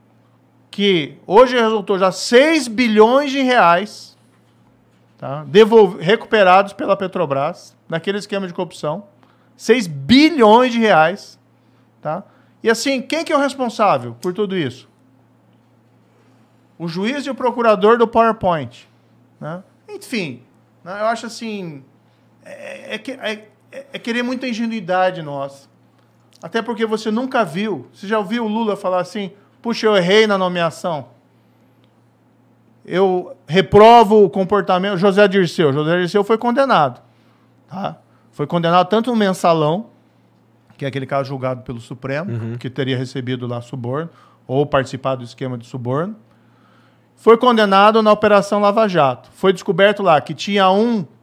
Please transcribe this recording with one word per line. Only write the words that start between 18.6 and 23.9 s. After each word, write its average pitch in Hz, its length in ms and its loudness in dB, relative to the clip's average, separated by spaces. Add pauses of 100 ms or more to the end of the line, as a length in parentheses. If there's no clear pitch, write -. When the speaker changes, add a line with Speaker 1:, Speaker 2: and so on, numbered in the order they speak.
Speaker 1:
né? 165 220 -14 (260)
Enfim, 196 540 -10 (400)
né, 196 180 -12
eu 214 60 -2
acho 233 180 -4
assim, 196 580 -12 (640)
é, - 500 -16
é - 40 -8
que, 262 140 -14
é, 220 340 -10 (240)
é, - 220 -18